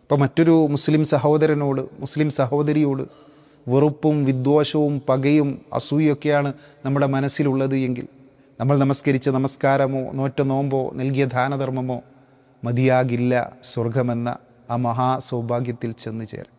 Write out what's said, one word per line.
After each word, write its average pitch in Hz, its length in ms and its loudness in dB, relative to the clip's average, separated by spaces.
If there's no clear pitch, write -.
അപ്പോൾ 151 180 0
മറ്റൊരു 160 360 4
മുസ്ലിം 147 380 0
സഹോദരനോട്, 147 760 2
മുസ്ലിം 151 320 -4
സഹോദരിയോട് 143 720 0
വെറുപ്പും 147 580 2
വിദ്വേഷവും 143 760 2
പകയും 143 480 2
അസൂയൊക്കെയാണ് 143 800 0
നമ്മുടെ 139 260 0
മനസ്സിലുള്ളത് 135 720 0
എങ്കിൽ, 127 280 -4
നമ്മൾ 135 180 2
നമസ്കരിച്ച 139 500 0
നമസ്കാരമോ 135 760 0
നോറ്റ 135 320 -4
നോമ്പോ 135 360 -2
നൽകിയ 135 320 0
ദാനധർമ്മമോ 131 720 -4
മതിയാകില്ല 123 680 2
സ്വർഗമെന്ന 120 640 -2
ആ 117 120 -4
മഹാസൗഭാഗ്യത്തിൽ 120 1160 -2
ചെന്ന് 113 300 -10
ചേരാൻ. - 320 -14